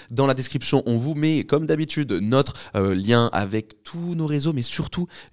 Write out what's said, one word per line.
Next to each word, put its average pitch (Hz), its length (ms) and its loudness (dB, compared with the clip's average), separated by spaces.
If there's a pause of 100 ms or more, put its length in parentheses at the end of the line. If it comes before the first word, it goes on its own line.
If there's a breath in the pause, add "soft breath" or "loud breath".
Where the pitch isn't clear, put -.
(100)
Dans 135 160 2
la 135 80 4
description, 131 520 0
on 117 100 2
vous 139 180 -2
met, 151 300 2
comme 151 220 0
d'habitude, 151 440 0 (220)
notre, 139 220 2 (220 loud breath)
euh, 98 180 2
lien 117 400 4
avec 101 480 -4
tous 170 320 -8
nos 160 100 -2
réseaux, 147 300 -2
mais 127 80 -2
surtout, - 440 -4 (260 loud breath)